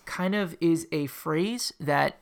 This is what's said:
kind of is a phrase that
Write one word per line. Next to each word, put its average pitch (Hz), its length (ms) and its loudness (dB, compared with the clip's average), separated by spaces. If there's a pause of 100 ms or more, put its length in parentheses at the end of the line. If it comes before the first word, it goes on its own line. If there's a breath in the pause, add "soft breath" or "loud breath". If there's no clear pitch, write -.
kind 185 280 -2
of 196 280 -2
is 165 320 4
a 147 140 0
phrase 175 720 -2
that 143 440 2